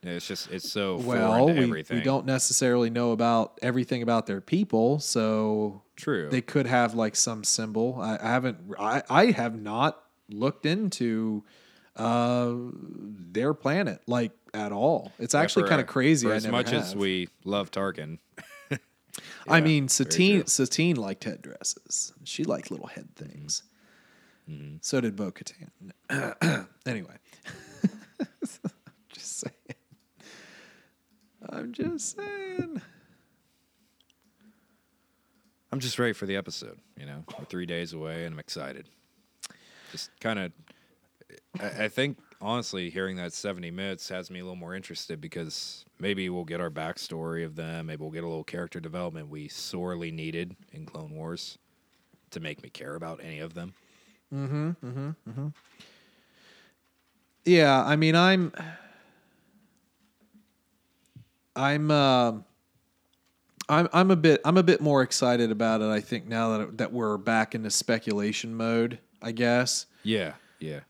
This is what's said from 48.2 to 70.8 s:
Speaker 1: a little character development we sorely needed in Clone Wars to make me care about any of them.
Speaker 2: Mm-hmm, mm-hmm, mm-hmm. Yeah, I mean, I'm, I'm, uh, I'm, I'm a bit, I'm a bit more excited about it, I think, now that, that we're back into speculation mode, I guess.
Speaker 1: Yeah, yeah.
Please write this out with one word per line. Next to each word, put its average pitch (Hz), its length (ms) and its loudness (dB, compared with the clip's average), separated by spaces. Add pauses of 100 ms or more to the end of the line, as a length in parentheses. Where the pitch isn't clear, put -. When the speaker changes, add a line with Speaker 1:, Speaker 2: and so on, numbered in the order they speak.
Speaker 1:
a - 20 -6
little 80 160 -8
character 87 380 -10
development 80 480 -10
we 73 180 -12
sorely 87 640 -8
needed 80 440 -8 (180)
in 80 120 -14
Clone 78 300 -14
Wars 82 420 -10 (760)
to 85 100 -12
make 76 200 -10
me - 80 -18
care 71 260 -12
about 80 280 -10
any 80 160 -12
of 82 140 -12
them. 87 200 -12 (600)
Speaker 2:
Mm-hmm, 139 380 -4
mm-hmm, 135 380 -8 (200)
mm-hmm. 135 180 -6 (2000)
Yeah, 151 400 8
I 147 120 4
mean, 160 180 6
I'm, 180 380 6 (3000)
I'm, 147 360 2
uh, 131 400 6 (1400)
I'm, 160 240 6
I'm 185 180 8
a 185 40 8
bit, 160 280 8
I'm 165 140 6
a 185 60 8
bit 170 180 6
more 147 200 6
excited 120 500 4
about 110 300 2
it, 107 60 2
I 107 140 2
think, 107 260 -6
now 113 300 0
that, 107 220 -6
that 113 140 -2
we're 110 240 0
back 110 380 2
into 110 140 -4
speculation 110 840 -2
mode, 117 440 0 (220)
I 113 100 -8
guess. 120 540 2 (180)
Speaker 1:
Yeah, 101 300 -2 (260)
yeah. 76 300 -10